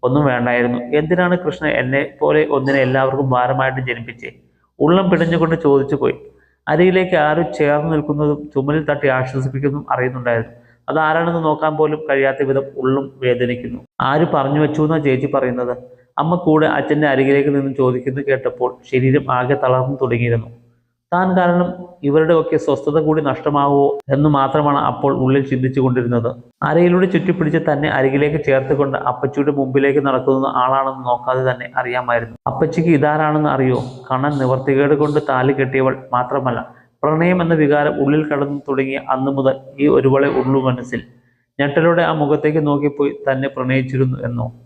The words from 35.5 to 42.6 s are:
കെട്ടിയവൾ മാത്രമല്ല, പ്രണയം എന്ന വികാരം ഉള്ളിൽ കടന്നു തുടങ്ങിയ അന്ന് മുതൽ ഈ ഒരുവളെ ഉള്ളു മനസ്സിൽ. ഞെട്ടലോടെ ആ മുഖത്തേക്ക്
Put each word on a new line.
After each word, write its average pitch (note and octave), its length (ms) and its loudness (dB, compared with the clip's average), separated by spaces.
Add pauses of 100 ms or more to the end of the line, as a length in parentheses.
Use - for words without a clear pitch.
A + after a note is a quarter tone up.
കെട്ടിയവൾ C3 340 0 (220)
മാത്രമല്ല, B2+ 420 -2 (440)
പ്രണയം E3+ 400 2
എന്ന E3 200 2
വികാരം D3 400 2
ഉള്ളിൽ D3 260 2
കടന്നു C#3+ 300 -2 (100)
തുടങ്ങിയ C3+ 300 -2 (160)
അന്ന് C3+ 240 -2
മുതൽ C3+ 180 0 (240)
ഈ D3 60 4 (100)
ഒരുവളെ C#3 320 4 (120)
ഉള്ളു C3+ 280 2
മനസ്സിൽ. B2 320 -4 (580)
ഞെട്ടലോടെ E3 520 2
ആ - 100 0
മുഖത്തേക്ക് D3+ 480 0